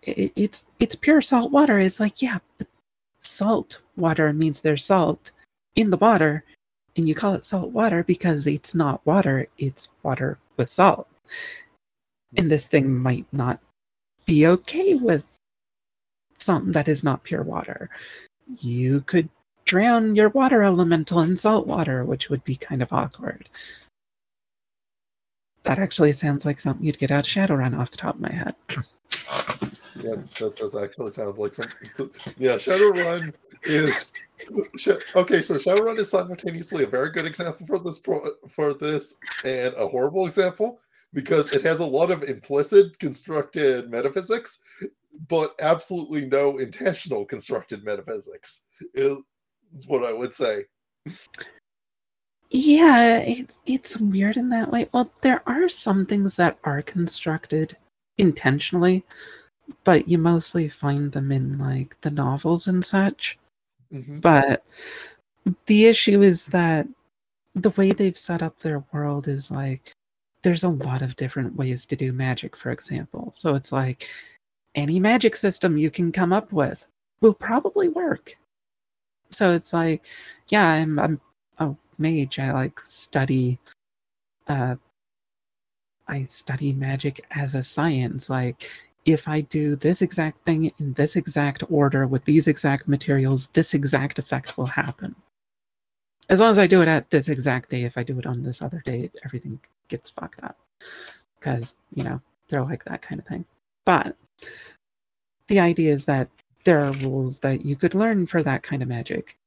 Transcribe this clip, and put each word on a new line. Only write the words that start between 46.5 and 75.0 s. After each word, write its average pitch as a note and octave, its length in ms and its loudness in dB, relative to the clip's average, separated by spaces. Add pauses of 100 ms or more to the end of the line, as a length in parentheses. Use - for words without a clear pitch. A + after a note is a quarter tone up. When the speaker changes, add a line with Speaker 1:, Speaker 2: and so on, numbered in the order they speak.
Speaker 2:
intentional C3 680 -4
constructed G#2+ 600 -10
metaphysics, - 800 -10 (300)
is C#3 240 0 (720)
what B2+ 160 -2
I A#2 100 -4
would A#2+ 200 -8
say. G#2+ 320 -4 (1900)
Speaker 1:
Yeah, C4+ 680 8
it's, B3 460 -6
it's B3+ 320 -4
weird G3+ 400 0
in B3 120 -2
that A3+ 220 -2
way. A#3 200 -2
Well, B3 180 0 (120)
there C4 260 2
are D4+ 200 2
some G3 380 0
things G3 300 0
that F3 280 2
are C#3+ 180 -2
constructed D#3 960 -4 (420)
intentionally, F3+ 840 2 (800)
but E3+ 240 4
you E3+ 100 4
mostly E3 520 0
find C#3+ 420 -2
them C#3 200 -4
in, C3+ 260 -2
like, C3+ 440 -6
the D3+ 100 -4
novels C#3+ 560 -2
and F3+ 180 0
such. - 520 -2 (540)
Speaker 2:
Mm-hmm. C#3+ 280 -12
Speaker 1:
But C#3 440 6 (1000)
the G#3+ 220 8
issue G#3+ 340 6
is F3 260 6
that E3 400 2 (680)
the F#3 160 2
way G3 200 2
they've F#3+ 260 0
set E3+ 260 -4
up D#3+ 160 -6
their D3 320 -4
world D3 360 -4
is, C#3 220 -6
like, C3+ 420 -6 (520)
there's F3 200 2
a F3+ 60 2
lot C3 320 -2
of B2+ 140 -6
different C3 400 -6
ways B2+ 320 -4
to C#3+ 80 -4
do C3 180 -4
magic, B2+ 420 -4
for - 140 -10
example. - 640 -10
So D3+ 220 -2
it's C3+ 160 -6
like, C3 360 -4 (680)
any D3 240 0
magic A3 360 2